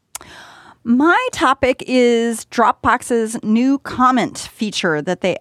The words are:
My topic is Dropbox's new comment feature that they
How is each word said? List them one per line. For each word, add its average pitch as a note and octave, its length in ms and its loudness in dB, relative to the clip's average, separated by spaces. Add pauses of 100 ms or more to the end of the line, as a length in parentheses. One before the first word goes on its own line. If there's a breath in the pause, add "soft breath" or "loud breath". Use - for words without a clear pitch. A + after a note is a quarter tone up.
(880 loud breath)
My E4 440 2
topic C4+ 560 0
is A#3 580 2
Dropbox's A3+ 960 0
new B3+ 380 0
comment B3 580 0
feature F3 640 -4
that F3+ 200 -4
they F3+ 200 0